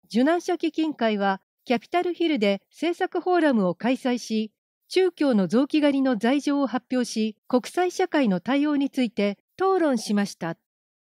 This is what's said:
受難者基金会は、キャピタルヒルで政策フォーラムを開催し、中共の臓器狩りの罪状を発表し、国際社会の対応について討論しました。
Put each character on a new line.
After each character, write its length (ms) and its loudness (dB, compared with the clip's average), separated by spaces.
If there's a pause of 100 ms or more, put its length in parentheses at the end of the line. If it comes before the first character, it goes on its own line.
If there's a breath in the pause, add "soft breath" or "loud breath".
受 180 0
難 160 2
者 160 -4
基 160 -4
金 220 -2
会 240 -2
は、 240 -2 (240)
キ 80 0
ャ 40 0
ピ 120 -20
タ 120 0
ル 120 -4
ヒ 120 -2
ル 120 0
で 320 0
政 260 -4
策 240 -4
フ 140 0
ォ 20 4
ー 40 4
ラ 120 2
ム 140 2
を 80 0
開 220 -2
催 200 -2
し、 340 -4 (380)
中 240 2
共 220 2
の 120 2
臓 200 2
器 160 0
狩 160 2
り 40 0
の 140 0
罪 240 0
状 220 0
を 40 0
発 240 -6
表 140 0
し、 320 -4 (120)
国 180 0
際 240 -2
社 180 -2
会 200 0
の 120 0
対 260 0
応 100 0
に 120 0
つ 140 -2
い 80 -2
て 260 -2 (200)
討 220 2
論 200 2
し 160 -4
ま 100 2
し 120 -10
た。 200 -6 (640)